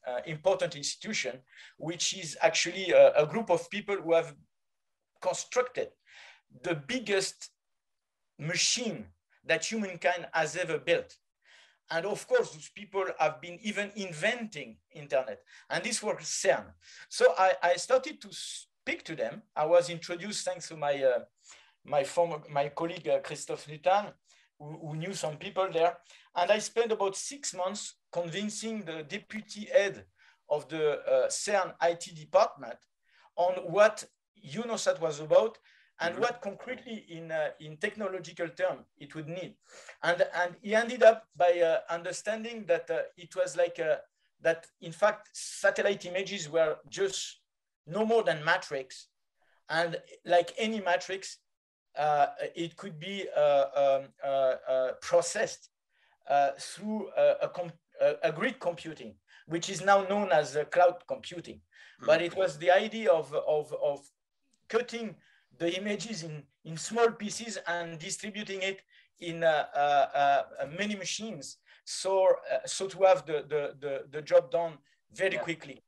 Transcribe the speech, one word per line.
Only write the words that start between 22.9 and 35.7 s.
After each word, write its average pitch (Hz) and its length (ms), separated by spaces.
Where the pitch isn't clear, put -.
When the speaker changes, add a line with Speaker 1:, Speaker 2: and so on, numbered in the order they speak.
Speaker 1:
uh, 139 100
Christophe 147 480
Nutan, 180 460
who, 151 200
who 151 140
knew 175 200
some 156 220
people 185 360
there. 165 240
And 180 160
I 214 80
spent 226 320
about 196 240
six - 380
months 185 420
convincing 208 720
the 160 180
deputy 208 600
head 175 400
of 151 200
the, 151 320
uh, 131 260
cern 190 540
I 170 140
T 170 200
department 156 640
on 180 200
what 208 400
unosat 185 540
was 156 180
about 180 400